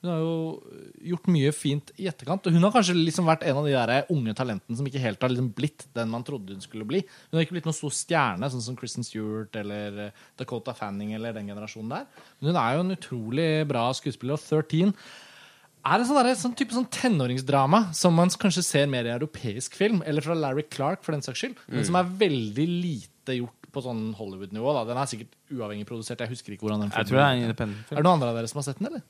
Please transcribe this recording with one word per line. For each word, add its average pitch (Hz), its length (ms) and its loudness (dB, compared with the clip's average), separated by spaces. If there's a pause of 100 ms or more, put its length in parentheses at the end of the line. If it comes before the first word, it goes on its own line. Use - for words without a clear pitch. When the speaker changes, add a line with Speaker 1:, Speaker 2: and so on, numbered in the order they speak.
Speaker 1:
Hun 175 100 -4
har 165 100 0
jo 165 120 0 (760)
gjort 175 240 -4
mye 147 200 6
fint 143 440 -2
i 185 120 -6
etterkant, - 360 -4
og 175 80 4
hun 170 80 8
har 208 120 6
kanskje 190 240 4
liksom 165 280 2
vært 160 240 4
en 135 80 2
av 147 80 0
de 143 80 4
der 127 400 2
unge 117 240 0
talentene 117 400 -4
som 139 80 -2
ikke 135 160 -4
helt 110 240 -2
har 127 80 4
liksom 123 140 0 (100)
blitt - 300 -4 (100)
den 113 160 -2
man 120 120 -6
trodde 101 280 -8
hun 95 80 -12
skulle 110 240 -10
bli. 160 160 0 (280)
Hun 160 100 0
har 165 60 4
ikke 180 120 -8
blitt 160 120 -6
noen 156 80 -4
stor 147 200 -6
stjerne, 131 560 0
sånn 123 80 -6
som 120 160 -8
Kristen 120 280 -8
Stewart 107 520 -6
eller, 104 480 -6
eh, - 160 -14 (160)
Dakota 123 400 -6
Fanning 104 400 -6
eller 113 160 -6
den 104 160 -8
generasjonen 107 480 -10
der. 269 80 -10 (360)
Men 147 120 0
hun 170 80 4
er 120 160 2
jo 175 80 0
en 185 120 -2
utrolig 127 520 -2 (240)
bra 120 140 2 (100)
skuespiller, 135 400 -4
og - 80 -8
Thirteen 156 480 2 (880)
er 160 160 4
en 240 80 4
sånn 277 160 4
derre, 247 160 4
sånn 240 200 -4
type 233 200 -2
sånn 254 160 -2
tenåringsdrama 139 960 4 (100)
som 175 200 6
man 175 120 6
kanskje 180 400 0
ser 143 200 4
mer 120 200 0
i 120 80 -2
europeisk 127 600 -6
film, 202 280 2
eller 151 200 0
fra 165 120 0
Larry 147 320 -2
Clark 165 360 -2
for 156 120 -2
den 139 80 -6
saks 123 160 -8
skyld, 262 160 -6 (120)
men 147 120 -2
Speaker 2:
Mm. 143 80 0
Speaker 1:
som 175 80 2
er 180 240 2
veldig 135 480 0
lite 170 720 -6
gjort 120 120 -8 (200)
på 139 100 -6
sånn 113 320 -6
Hollywood-nivå, 101 580 -6
da. 120 120 -2
Den 120 120 -4
er 139 80 -2
sikkert 113 280 -12 (180)
uavhengig 104 340 -8
produsert, 113 380 -10
jeg 117 80 -6
husker 120 220 -12
ikke 98 120 -12
hvordan 107 160 0
den 104 80 -2
Speaker 3:
Jeg 113 140 0
Speaker 1:
filmen 101 80 -4
Speaker 3:
tror 131 60 4
det 143 80 8
er 135 80 4
en 127 40 0
Speaker 1:
heter. 117 120 -2
Speaker 3:
independent 110 380 -6
film. 147 100 -6
Speaker 1:
Er 151 40 2
det 156 60 4
noen 180 80 8
andre 131 140 0
av 117 80 -2
dere 113 100 -4
som - 100 -8
har 143 60 -6
sett 139 160 -6
den, 208 80 -4
eller? 311 220 -10